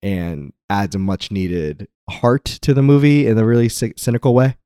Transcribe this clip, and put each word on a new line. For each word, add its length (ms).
and 500
adds 280
a 20
much 320
needed 560
heart 340
to 300
the 80
movie 440
in 120
a 80
really 220
cy-, 280
cynical 380
way. 320